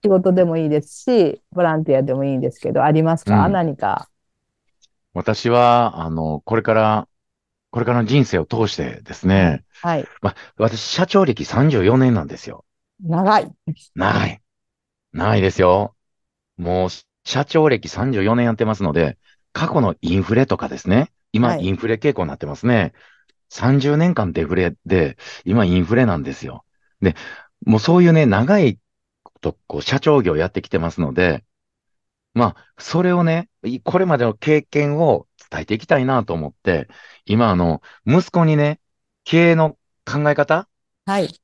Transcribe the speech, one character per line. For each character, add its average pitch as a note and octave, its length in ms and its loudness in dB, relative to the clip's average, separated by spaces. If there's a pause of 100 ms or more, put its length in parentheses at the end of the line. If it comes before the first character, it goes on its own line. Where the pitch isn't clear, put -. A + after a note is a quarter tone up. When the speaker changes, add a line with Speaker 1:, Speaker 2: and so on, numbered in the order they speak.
Speaker 1:
仕 G#3+ 60 2
事 F#3 240 4
で F#3 120 4
も E3 120 -2
い D#3+ 100 0
い - 20 0
で D3+ 140 0
す - 200 -18
し、 G#3+ 400 0 (100)
ボ F3+ 100 -2
ラ D#3+ 140 0
ン D#3 80 -2
テ D#3 80 0
ィ C3 60 2
ア C3+ 40 0
で C3+ 120 -2
も C#3 100 -4
い C#3 60 -2
い C3+ 60 -2
ん B2+ 40 -4
で B2+ 100 -2
す - 80 -20
け A#2+ 140 -6
ど、 C3+ 120 0
あ D3+ 60 2
り D#3 120 4
ま D#3+ 160 0
す - 60 -12
か？ G3+ 220 2
Speaker 2:
う - 40 0
ん。 - 20 -2
Speaker 1:
何 E3+ 240 -2
か。 - 320 -6 (1040)
Speaker 2:
私 G#2+ 380 -2
は、 A#2+ 520 2
あ E2 80 -6
の、 D#2+ 340 -6
こ A2+ 120 -2
れ A2 60 0
か A2 120 0
ら、 A2 340 0 (640)
こ A#2+ 100 -6
れ A2+ 60 -2
か B2 60 0
ら A#2+ 100 2
の - 20 0
人 B2+ 200 2
生 F#2+ 140 -2
を D#2 80 -4
通 A2+ 220 -2
し - 80 -8
て C#2+ 260 -8
で - 120 -16
す - 120 -6
ね、 F#2 380 2 (180)
Speaker 1:
は E3+ 140 -2
い。 - 20 -2
は - 60 -6
い。 - 40 -20 (140)
Speaker 2:
ま、 G#2 120 -2 (220)
私、 A2 240 -2
社 - 260 -4
長 G3 180 2
歴 A#2+ 200 -2
三 B2 240 2
十 A#2 160 2
四 A#2 140 4
年 B2+ 160 4
な F2+ 80 0
ん D2 60 -10
で - 80 -14
す - 120 -18
よ。 - 160 -18 (400)
Speaker 1:
長 F#3+ 360 2
い。 - 120 -10 (420)
Speaker 2:
長 - 320 -2
い。 - 140 -10 (720)
長 F#2+ 240 0
い G2+ 40 2
で F#2+ 100 2
す - 100 -4
よ。 F#2+ 360 2 (600)
も F2+ 300 -2
う、 - 20 -4 (360)
社 C3+ 200 -4
長 D#3 240 2
歴 A#2 200 -2
三 B2+ 240 -4
十 G2+ 100 -2
四 A2 140 2
年 A#2+ 100 2
や A#2 60 0
っ - 20 -2
て A2+ 100 -2
ま A2 120 -2
す G2+ 80 -6
の D#2+ 80 -2
で、 D2+ 260 -2 (340)
過 - 140 -4
去 D#3+ 140 0
の G2 200 0
イ - 140 -2
ン F#2+ 80 0
フ G#2+ 140 0
レ C3 100 2
と F#2 100 -2
か - 120 -8
で - 100 -12
す - 100 -12
ね、 G#2 220 2 (220)
今、 A#2 160 2
Speaker 1:
は A2+ 100 -2
い。 F2 60 -6
Speaker 2:
イ F#2 60 -2
ン F#2+ 60 -2
フ A2 120 -6
レ A2 60 0
傾 C3+ 180 -2
向 - 100 -4
に D#2+ 60 -4
な C#2+ 80 -10
っ - 20 -20
て D#2 80 -10
ま D2 80 -10
す - 140 -4
ね。 G#2+ 240 0 (560)
三 C3+ 320 0
十 C#3+ 160 0
年 E3+ 180 2
間 F#2+ 180 -2
デ E2 120 -2
フ D#2 100 -4
レ F2+ 200 0 (120)
で、 E2 300 0 (280)
今、 G#2+ 200 2
イ F2+ 120 2
ン F2+ 80 2
フ G2+ 120 -2
レ A2+ 100 4
な F#2 120 0
ん C#2+ 40 -6
で C2+ 100 -10
す - 140 -16
よ。 - 180 -16 (380)
で、 F#2 140 0 (500)
も A2 120 4
う - 20 0
そ E3 160 2
う F3+ 80 6
い E3+ 40 6
う E3+ 40 6
ね、 D#3 140 4
長 B2 340 2
い C#3 180 0 (460)
こ - 160 -20
と、 - 160 -6 (100)
こ - 120 -10
う、 D2 40 -8
社 - 160 -2
長 D3 240 2
業 F2 140 0
や D#2+ 100 0
っ - 60 -8
て F2 100 -6
き - 60 -20
て F#2+ 100 -2
ま E2 140 -2
す - 80 -8
の D2 120 -4
で、 E2 300 0 (880)
ま A#2 240 0
あ、 - 220 -20
そ - 240 -4
れ F3+ 100 0
を F3 120 2
ね、 E3 240 -2 (160)
い-、 B2+ 160 -6
こ - 180 -2
れ F#3+ 80 0
ま D#3 120 0
で A#2+ 60 0
の A2 100 -2
経 D3+ 280 0
験 D3 360 -4
を C3 280 0 (240)
伝 D#2+ 120 -10
え - 20 -10
て G#2 100 -4
い A2+ 40 -4
き - 80 -14
た D#3 120 2
い B2+ 80 -2
な C3 160 0
と G2+ 100 -6
思 D#2 180 -6
っ - 20 -20
て、 E2 340 -2 (400)
今、 A2 240 2
あ F2+ 60 2
の、 E2+ 260 0 (240)
息 F3+ 240 2
子 E3+ 140 2
に D#3 120 2
ね、 D3 220 0 (460)
経 E3+ 260 4
営 E3+ 60 4
の D#3 200 0 (280)
考 D3 260 -2
え D3 60 0
方？ D#3 320 -2 (380)
Speaker 1:
は G3 120 -2
い。 E3+ 100 -2 (160)